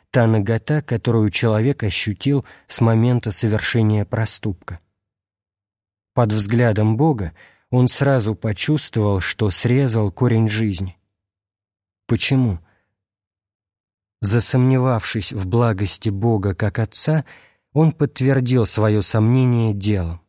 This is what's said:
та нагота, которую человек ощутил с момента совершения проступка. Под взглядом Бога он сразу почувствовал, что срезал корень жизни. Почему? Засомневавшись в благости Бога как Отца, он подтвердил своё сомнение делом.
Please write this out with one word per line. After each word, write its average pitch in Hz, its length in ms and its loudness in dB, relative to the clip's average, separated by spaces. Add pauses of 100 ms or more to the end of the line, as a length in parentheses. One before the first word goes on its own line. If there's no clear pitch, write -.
(120)
та 117 160 2
нагота, 110 560 0
которую 113 480 0
человек 113 500 0
ощутил 117 640 -2 (220)
с - 140 -6
момента 117 500 2
совершения 107 760 0
проступка. 107 760 -6 (1300)
Под 117 180 2
взглядом 110 680 2
Бога 120 360 0 (380)
он 123 160 4
сразу 117 480 0
почувствовал, 107 840 -2
что - 300 -2
срезал 117 600 0
корень 113 360 2
жизни. 101 520 -4 (1040)
Почему? 117 540 0 (1600)
Засомневавшись 123 1120 0
в 95 140 -6
благости 107 640 0
Бога 101 440 0
как 101 240 -4
Отца, 147 480 -2 (480)
он 160 200 2
подтвердил 127 720 0
своё 107 340 0
сомнение 117 720 2
делом. 95 560 -4